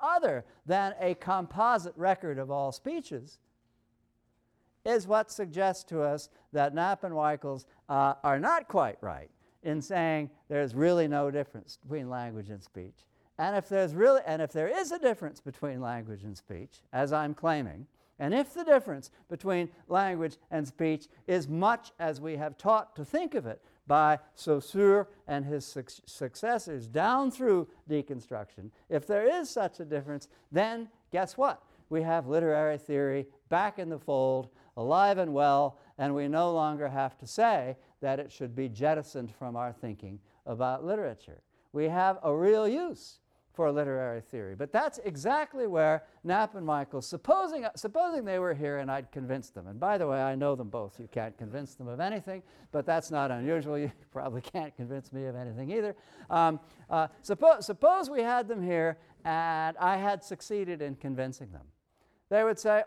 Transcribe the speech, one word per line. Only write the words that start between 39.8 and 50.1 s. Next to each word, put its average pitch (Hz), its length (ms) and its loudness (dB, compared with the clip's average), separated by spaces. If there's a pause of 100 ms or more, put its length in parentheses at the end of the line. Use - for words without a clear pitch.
about 127 380 -2
literature. 170 580 -6 (300)
We 147 120 0
have 185 380 2
a 151 120 2
real 208 340 4
use 320 500 -4 (360)
for 160 160 2
literary 131 500 -2
theory. 101 360 -10
But 139 160 -6
that's 269 320 0
exactly 233 600 -2
where 156 360 4 (220)
Knapp 208 320 0
and 170 100 -8
Michael, 143 340 -2
supposing, 311 640 0 (120)
supposing 311 480 -2
they 185 160 -2
were 180 120 0
here 143 260 -2
and 135 120 -6
I'd 135 220 -6
convinced 131 420 -8
them, 92 140 -14
and 104 100 -12
by 196 180 2
the 175 100 0
way, 135 140 0